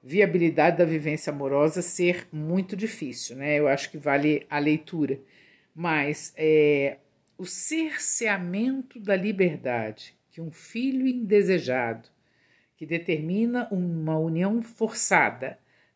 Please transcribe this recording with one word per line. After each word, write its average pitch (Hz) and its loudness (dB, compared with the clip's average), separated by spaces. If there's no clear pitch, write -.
viabilidade 165 4
da 175 6
vivência 156 -2
amorosa 143 0
ser 175 0
muito 170 -4
difícil, 151 -8
né? 147 0
Eu 147 4
acho 139 0
que 160 -12
vale 143 0
a 147 -4
leitura, 151 -2
mas, 151 -4
é, 147 4
o 185 -10
cerceamento 240 -2
da 196 0
liberdade 147 -2
que 165 -14
um 165 -10
filho 254 -4
indesejado, 180 0
que 160 -16
determina 175 -2
uma 165 -2
união 175 0
forçada, 143 -2